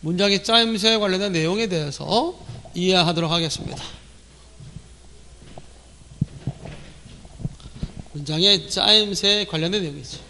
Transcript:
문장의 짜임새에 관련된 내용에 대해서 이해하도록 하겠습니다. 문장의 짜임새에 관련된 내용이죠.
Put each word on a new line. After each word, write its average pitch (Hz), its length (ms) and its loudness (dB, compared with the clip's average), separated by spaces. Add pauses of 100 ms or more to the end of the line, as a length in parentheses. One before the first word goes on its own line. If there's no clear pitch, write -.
문장의 190 420 2
짜임새에 226 540 4
관련된 196 340 2
내용에 175 360 2
대해서 170 680 0 (400)
이해하도록 175 580 4
하겠습니다. - 520 -2 (4000)
문장의 156 560 2
짜임새에 202 760 2
관련된 175 380 -2
내용이죠. 143 340 -8 (120)